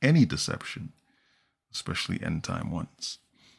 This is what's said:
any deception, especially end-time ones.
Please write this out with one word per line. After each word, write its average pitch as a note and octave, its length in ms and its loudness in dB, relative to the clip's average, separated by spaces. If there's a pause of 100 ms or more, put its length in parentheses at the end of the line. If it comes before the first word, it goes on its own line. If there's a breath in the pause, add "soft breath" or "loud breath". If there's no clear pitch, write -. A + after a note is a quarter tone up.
any D3 240 8
deception, - 680 -4 (800)
especially - 500 -4
end-time D#2+ 480 -4
ones. - 480 -8 (400 soft breath)